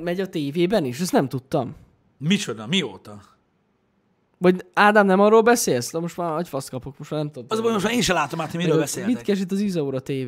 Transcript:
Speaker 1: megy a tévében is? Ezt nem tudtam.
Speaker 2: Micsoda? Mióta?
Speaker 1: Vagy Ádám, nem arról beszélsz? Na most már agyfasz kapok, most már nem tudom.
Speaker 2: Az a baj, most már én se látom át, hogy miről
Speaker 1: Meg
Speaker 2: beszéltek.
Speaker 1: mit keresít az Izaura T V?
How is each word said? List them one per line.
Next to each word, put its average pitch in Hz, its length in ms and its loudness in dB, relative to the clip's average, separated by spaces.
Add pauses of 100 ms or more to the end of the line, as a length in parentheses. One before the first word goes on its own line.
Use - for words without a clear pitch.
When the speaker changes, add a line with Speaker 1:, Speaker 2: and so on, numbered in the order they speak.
Speaker 1:
megy 175 160 -4
a 190 100 -4
tévében 170 560 0
is? 123 140 -6
Ezt 175 120 -4
nem 160 180 2
tudtam. 135 460 -4 (420)
Speaker 2:
Micsoda? 131 500 -4
Mióta? 107 540 -6 (1160)
Speaker 1:
Vagy 180 360 2
Ádám, 208 320 6
nem 190 140 4
arról 214 220 8
beszélsz? 208 500 2
Na 165 80 -4
most 170 180 -8
már 175 140 -4
agyfasz 151 380 -6
kapok, 131 280 -12
most - 140 -14
már 151 80 -4
nem 151 120 -6
tudom. 123 180 -16
Speaker 2:
Az 220 100 -2
a - 20 -4
baj, 233 100 0
most 208 120 0
már 214 100 0
én 240 80 2
se 185 120 2
látom 165 280 -2
át, 151 100 -6
hogy 170 80 -6
miről 170 160 2
Speaker 1:
Meg 156 80 4
Speaker 2:
beszéltek. 202 300 -2
Speaker 1:
mit - 80 -4
keresít 196 300 -2
az 196 80 -2
Izaura 160 420 -2
T - 60 -18
V? - 40 -6 (160)